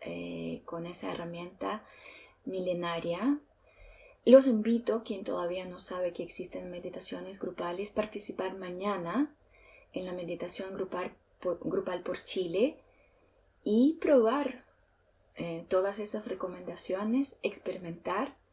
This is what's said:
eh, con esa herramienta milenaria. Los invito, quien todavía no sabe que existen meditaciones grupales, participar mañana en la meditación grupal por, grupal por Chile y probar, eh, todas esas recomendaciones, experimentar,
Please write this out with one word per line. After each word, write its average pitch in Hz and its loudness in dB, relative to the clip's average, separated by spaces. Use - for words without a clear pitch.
eh, 170 -6
con 165 -6
esa 175 -8
herramienta 175 -8
milenaria. 180 0
Los 262 12
invito, 226 2
quien 196 -6
todavía 180 -2
no 180 -10
sabe 180 -4
que - -6
existen 180 -8
meditaciones 180 -10
grupales, 180 -6
participar 208 -4
mañana 190 -2
en 185 -4
la 180 -6
meditación 175 -6
grupal 180 -4
por, 175 -2
grupal 180 -2
por 180 -6
Chile 190 2
y 240 6
probar, 262 4
eh, 170 -6
todas 196 2
esas 214 -6
recomendaciones, 185 -2
experimentar, 180 -4